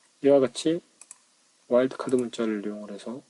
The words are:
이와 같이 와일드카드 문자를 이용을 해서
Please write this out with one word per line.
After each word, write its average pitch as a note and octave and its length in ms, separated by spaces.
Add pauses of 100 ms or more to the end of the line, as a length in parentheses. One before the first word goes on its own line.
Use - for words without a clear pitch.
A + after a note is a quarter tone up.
(220)
이와 C#3 180
같이 D#3+ 420 (840)
와일드카드 B2+ 480
문자를 A2 480
이용을 G#2 280
해서 A#2 380